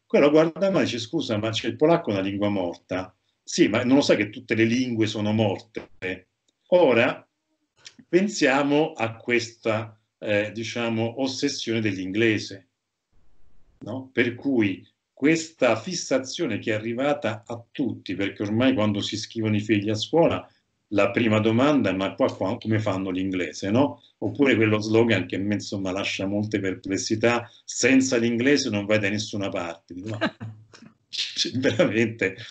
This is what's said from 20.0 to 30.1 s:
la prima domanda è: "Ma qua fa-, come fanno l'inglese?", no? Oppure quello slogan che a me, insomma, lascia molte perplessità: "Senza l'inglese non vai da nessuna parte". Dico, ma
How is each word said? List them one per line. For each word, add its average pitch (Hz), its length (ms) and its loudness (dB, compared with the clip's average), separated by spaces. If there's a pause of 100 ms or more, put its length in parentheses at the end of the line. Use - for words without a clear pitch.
la 101 180 4
prima 107 280 4
domanda 117 500 4
è: 92 40 0
"Ma 95 220 -2
qua 127 120 2
fa-, 101 300 -4
come 110 220 0
fanno 95 320 -2
l'inglese?", 92 600 -4
no? 131 300 2 (220)
Oppure 117 320 2
quello 107 240 4
slogan 110 460 4
che - 120 -6
a - 20 -4
me, 104 160 -2
insomma, 98 360 -4
lascia 98 360 -4
molte 107 320 -2
perplessità: 107 880 -2 (140)
"Senza 131 540 2
l'inglese 120 520 2
non 104 160 -2
vai 107 140 2
da 101 100 0
nessuna 101 400 -4
parte". 85 440 -8
Dico, 92 160 -12
ma 110 100 -8